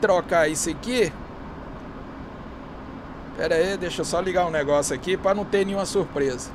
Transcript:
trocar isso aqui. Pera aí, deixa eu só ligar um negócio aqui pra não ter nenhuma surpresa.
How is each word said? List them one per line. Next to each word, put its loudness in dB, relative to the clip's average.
trocar 4
isso 0
aqui. 2
Pera 2
aí, 4
deixa -4
eu 0
só 2
ligar 2
um 0
negócio 2
aqui 0
pra 2
não 0
ter 2
nenhuma 0
surpresa. 0